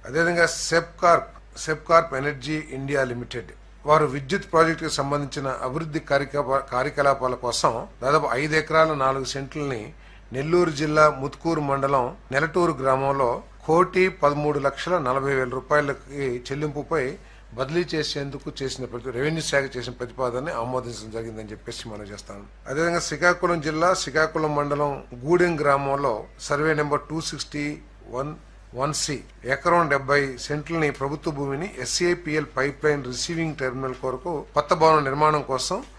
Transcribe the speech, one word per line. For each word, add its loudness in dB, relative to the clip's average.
అదేవిధంగా 4
సెప్కార్ప్, 0
సెప్కార్ప్ 2
ఎనర్జీ -4
ఇండియా 0
లిమిటెడ్ -8
వారు 6
విద్యుత్ -4
ప్రాజెక్టుకు 4
సంబంధించిన -2
అభివృద్ధి -4
కార్యకలాప-, 0
కార్యకలాపాల 2
కోసం 0
దాదాపు 2
ఐదు 0
ఎకరాల 4
నాలుగు 0
సెంట్లని -6
నెల్లూరు 2
జిల్లా 6
ముత్కూరు -4
మండలం 2
నెలటూరు 2
గ్రామంలో 2
కోటి 4
పదమూడు 2
లక్షల 0
నలభై 0
వేల 0
రూపాయలకి -2
చెల్లింపుపై -4
బదిలీ -2
చేసేందుకు -6
చేసిన -6
ప్రతి-, -10
రెవెన్యూ -2
శాఖ 0
చేసిన -8
ప్రతిపాదనని -4
ఆమోదించడం -6
జరిగిందని -10
చెప్పేసి -12
మనం -12
చేస్తాను. -14
అదేవిధంగా 0
శ్రీకాకుళం 2
జిల్లా 2
శ్రీకాకుళం 0
మండలం 0
గూడెం 2
గ్రామంలో 2
సర్వే 0
నెంబర్ 0
టూ -4
సిక్స్టీ -8
వన్ -6
వన్ -2
సి -4
ఎకరం 2
డెబ్బై 2
సెంట్లని -2
ప్రభుత్వ -4
భూమిని -6
ఎస్ఏపిఎల్ -2
పైప్ -2
లైన్ 2
రిసీవింగ్ -4
టెర్మినల్ -4
కొరకు -6
కొత్త 2
భవన 6
నిర్మాణం 2
కోసం -2